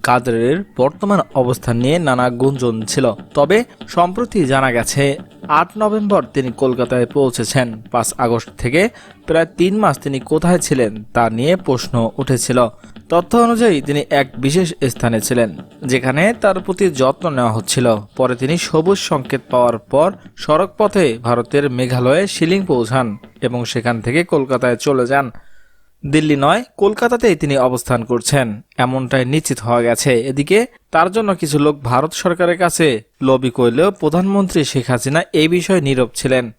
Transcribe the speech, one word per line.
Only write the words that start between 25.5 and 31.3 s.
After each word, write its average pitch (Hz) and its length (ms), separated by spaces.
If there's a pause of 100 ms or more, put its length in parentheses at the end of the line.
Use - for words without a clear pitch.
দিল্লি 147 300
নয়, 165 280 (120)
কলকাতাতেই 220 600
তিনি 143 220
অবস্থান 127 460
করছেন, 120 580 (160)
এমনটাই 131 460
নিশ্চিত 139 360
হওয়া 120 220
গেছে। 120 380
এদিকে 143 460 (240)
তার 175 220
জন্য 208 220